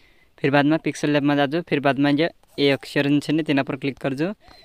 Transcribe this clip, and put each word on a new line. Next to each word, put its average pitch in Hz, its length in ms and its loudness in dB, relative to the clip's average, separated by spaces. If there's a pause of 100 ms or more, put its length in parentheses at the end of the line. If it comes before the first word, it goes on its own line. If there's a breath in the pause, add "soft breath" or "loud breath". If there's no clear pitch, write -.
(380 soft breath)
फिर 147 120 0
बाद 139 140 4
में 156 160 2
Pixel - 300 -4
Lab 147 120 2
में 143 140 2
जा 143 100 2
जो, 151 160 -4
फिर 151 180 -2
बाद 135 180 0
में 143 140 2
ये 151 180 0 (280)
ए 143 120 4
अक्षर 139 380 -2 (120)
छे 147 120 -4
नी, 160 100 0
तेना 139 200 0
पर 143 140 -6
click 135 220 -8
कर 139 160 -4
जो। 160 180 -4 (320 soft breath)